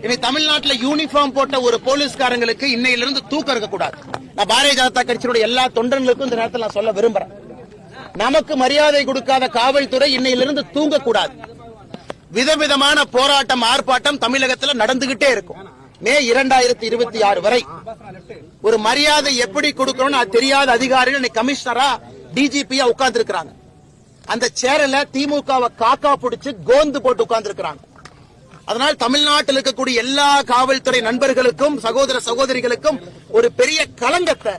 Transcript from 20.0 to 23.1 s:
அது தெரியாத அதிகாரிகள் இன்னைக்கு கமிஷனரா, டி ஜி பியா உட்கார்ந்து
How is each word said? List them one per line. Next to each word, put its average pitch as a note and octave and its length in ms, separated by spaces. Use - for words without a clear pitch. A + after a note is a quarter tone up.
அது A#3+ 160
தெரியாத C#4 300
அதிகாரிகள் C4 420
இன்னைக்கு A#3 220
கமிஷனரா, C4 480
டி C4+ 80
ஜி C#4+ 160
பியா C4 240
உட்கார்ந்து B3 260